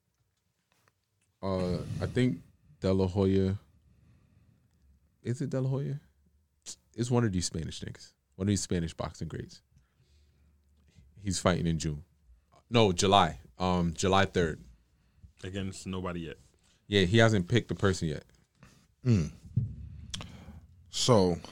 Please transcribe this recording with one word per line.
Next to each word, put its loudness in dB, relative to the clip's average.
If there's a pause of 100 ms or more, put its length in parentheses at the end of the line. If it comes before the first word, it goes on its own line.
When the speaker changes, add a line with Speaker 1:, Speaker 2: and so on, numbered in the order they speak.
(1400)
Speaker 1:
uh, -2 (240)
I -4
think 0 (400)
De 0
La 2
Hoya, 2 (1700)
is -6
it -4
De -4
La -2
Hoya? -4 (960)
It's -4
one 2
of 0
these 0
Spanish -8
niggas. -14 (220)
One -2
of 2
these 2
Spanish -2
boxing -8
greats. -12 (1600)
He's -4
fighting 2
in 0
June. -6 (680)
No, 4
July. 4 (200)
Um, 0
July 2
third. -2 (800)
Speaker 2:
Against -8
nobody -6
yet. -12 (500)
Speaker 1:
Yeah, 6
he 4
hasn't 6
picked 2
the -4
person 0
yet. -6 (800)
Speaker 3:
Mm. 2 (1600)
So, 4 (140)